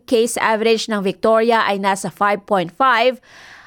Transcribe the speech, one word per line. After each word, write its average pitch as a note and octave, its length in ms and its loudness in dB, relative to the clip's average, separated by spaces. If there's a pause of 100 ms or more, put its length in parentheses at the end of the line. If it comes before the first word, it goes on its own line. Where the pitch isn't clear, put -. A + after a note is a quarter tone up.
case A#3 320 0
average A3 560 0
ng G#3 80 -2
Victoria A3 640 0
ay G3+ 160 -2
nasa G3 320 -2
five G#3 320 -2
point F#3 240 -2
five B3 560 0 (420)